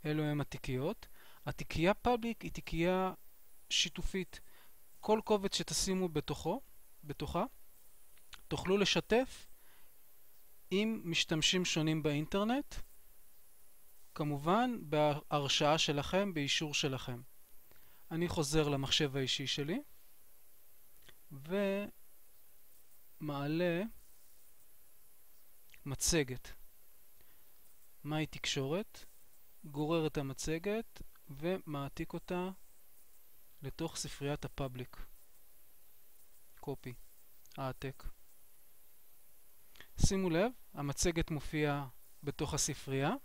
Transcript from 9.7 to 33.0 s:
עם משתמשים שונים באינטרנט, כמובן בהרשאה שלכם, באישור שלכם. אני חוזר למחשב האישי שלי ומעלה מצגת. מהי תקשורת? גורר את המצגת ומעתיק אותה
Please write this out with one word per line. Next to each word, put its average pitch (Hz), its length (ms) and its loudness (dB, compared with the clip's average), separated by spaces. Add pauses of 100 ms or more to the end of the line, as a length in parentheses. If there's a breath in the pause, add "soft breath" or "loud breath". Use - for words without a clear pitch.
עם 214 320 4
משתמשים 170 640 4
שונים 156 380 4
באינטרנט, 196 720 2 (1400)
כמובן 170 680 4
בהרשאה 151 960 6
שלכם, 175 560 4
באישור 147 400 2
שלכם. 131 480 0 (880 loud breath)
אני 165 160 2
חוזר 151 400 6
למחשב 139 500 4
האישי 131 300 2
שלי 156 340 0 (3500)
ומעלה 160 600 2 (2000)
מצגת. 131 680 2 (1500 soft breath)
מהי 151 220 0
תקשורת? 143 800 -2 (580)
גורר 156 440 2
את - 100 0
המצגת 165 840 0 (280)
ומעתיק 156 840 -2
אותה 180 360 -2 (1120)